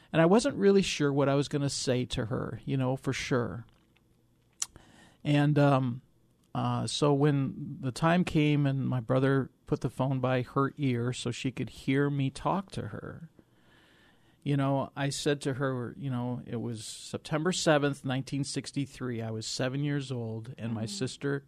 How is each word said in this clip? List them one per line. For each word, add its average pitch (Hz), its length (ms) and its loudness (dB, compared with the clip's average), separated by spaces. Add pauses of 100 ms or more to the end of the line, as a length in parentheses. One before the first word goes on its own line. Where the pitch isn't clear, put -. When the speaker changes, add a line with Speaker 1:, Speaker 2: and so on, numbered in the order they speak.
(120)
Speaker 1:
And 165 100 4
I 165 40 8
wasn't 247 320 4
really 196 240 6
sure 143 320 0
what 139 160 4
I 139 60 4
was 143 120 2
gonna 143 220 -2
say 127 360 0
to 123 200 -4
her, - 400 -4
you 139 100 -2
know, 131 220 0
for 135 160 -2
sure. 117 520 -2 (1600)
And, 147 340 4
um, 131 440 4 (520)
uh, 120 340 0
so 147 260 2
when 139 680 0
the 131 100 -2
time 170 320 4
came 147 420 4
and 135 220 0
my 127 120 0
brother 131 500 2 (160)
put - 160 -2
the 127 80 -2
phone 131 300 -2
by 127 240 2
her 139 340 0
ear 123 360 0
so - 180 -4
she 127 200 -4
could 123 180 -6
hear 143 400 0
me 139 200 0
talk 160 420 -4
to - 160 -8
her, - 420 -12 (1120)
you 143 120 0
know, 135 400 0
I 139 140 -2
said 143 320 0
to 135 140 -2
her, 131 420 -4
you 139 140 -6
know, 123 340 -4
it 113 160 -6
was 113 240 -6
September - 680 -4
seventh, 143 540 2
nineteen 135 380 -2
sixty-three. 127 800 -6
I 113 100 -4
was 110 160 -6
seven 135 360 -2
years 143 280 -2
old, 113 460 -6
and 226 140 -6
my 107 140 -4
Speaker 2:
Mm. - 40 -4
Speaker 1:
sister 139 580 -4